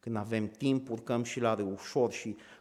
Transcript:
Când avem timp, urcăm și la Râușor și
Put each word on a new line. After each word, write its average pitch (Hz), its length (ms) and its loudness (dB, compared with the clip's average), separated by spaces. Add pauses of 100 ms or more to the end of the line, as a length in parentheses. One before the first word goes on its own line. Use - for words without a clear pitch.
Când 117 160 -4
avem 107 320 0
timp, 135 420 0
urcăm 117 320 -2
și - 180 -4
la 113 140 4
Râușor 104 580 0
și 107 240 -8 (240)